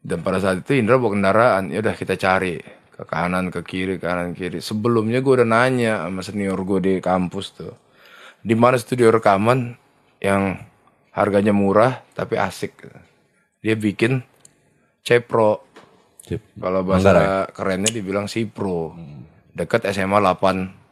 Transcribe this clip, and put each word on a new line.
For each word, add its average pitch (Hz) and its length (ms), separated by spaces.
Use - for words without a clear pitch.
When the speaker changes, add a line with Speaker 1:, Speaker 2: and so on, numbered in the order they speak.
Speaker 1:
Dan 90 200
pada 92 180
saat 92 220
itu - 140
Indra 120 220
bawa 117 160
kendaraan, 101 540
"Ya 78 120
udah 107 160
kita 95 220
cari 92 400
ke - 140
kanan, 90 440
ke 87 140
kiri, 92 340
kanan, 87 360
kiri." 87 260
Sebelumnya 110 600
gue 135 140
udah 120 120
nanya 117 560
sama 92 180
senior 98 380
gue 95 220
di 95 180
kampus 90 560
tuh, 95 220
"Di 101 160
mana 120 200
studio 120 360
rekaman 113 680
yang 98 380
harganya 101 420
murah 101 480
tapi 95 220
asik?" - 540
Dia 110 160
bikin 110 480
Cepro. 113 680
Speaker 2:
Cep-, - 320
Speaker 1:
Kalau 92 260
bahasa 92 320
Speaker 2:
Manggarai. 95 400
Speaker 1:
kerennya 95 380
dibilang 101 340
Sipro. 98 680
Speaker 2:
Hmm. 73 360
Speaker 1:
Dekat 87 360
S 98 120
M 95 120
A 101 80
delapan 95 500